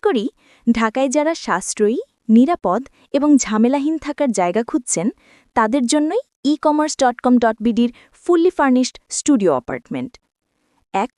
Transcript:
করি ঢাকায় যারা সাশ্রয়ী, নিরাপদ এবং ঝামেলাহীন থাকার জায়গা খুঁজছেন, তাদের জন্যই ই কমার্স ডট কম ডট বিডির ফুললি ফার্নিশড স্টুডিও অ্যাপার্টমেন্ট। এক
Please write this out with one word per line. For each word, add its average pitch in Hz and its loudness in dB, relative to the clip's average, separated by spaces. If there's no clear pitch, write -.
করি 254 0
ঢাকায় 233 0
যারা 294 0
সাশ্রয়ী, 208 -2
নিরাপদ 233 2
এবং 285 0
ঝামেলাহীন 262 0
থাকার 285 -4
জায়গা 190 0
খুঁজছেন, 233 -4
তাদের 233 2
জন্যই 302 0
ই 294 2
কমার্স 302 0
ডট 247 0
কম 247 2
ডট 226 0
বিডির 233 0
ফুললি 349 2
ফার্নিশড 254 0
স্টুডিও 202 2
অ্যাপার্টমেন্ট। 127 -6
এক 202 -4